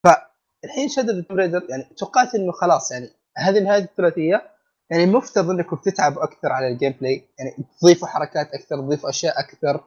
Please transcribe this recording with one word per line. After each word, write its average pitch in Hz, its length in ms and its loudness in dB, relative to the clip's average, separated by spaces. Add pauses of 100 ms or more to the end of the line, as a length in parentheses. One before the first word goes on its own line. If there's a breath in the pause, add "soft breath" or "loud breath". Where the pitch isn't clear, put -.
فالحين - 840 2
شادو 220 340 -2
توم 185 140 -8
ريدر، 180 340 0
يعني 131 140 -8 (120)
توقعت 247 380 0
إنه 185 180 -2
خلاص، 165 400 0
يعني 123 180 -10 (260)
هذه 190 240 2
نهاية 202 220 2
الثلاثية، 175 680 0 (400)
يعني 170 160 4
مفترض 196 440 2
إنكم 175 260 -4
بتتعبوا 156 480 -2
أكثر 147 280 -6
على 131 160 -2
الجيم 127 240 -2
بلاي، 131 360 -6 (100)
يعني 131 260 -12 (160)
تضيفوا 175 280 6
حركات 151 460 -6
أكثر، 139 220 -8
تضيفوا 139 340 -4
أشياء 147 300 -4
أكثر 143 460 -4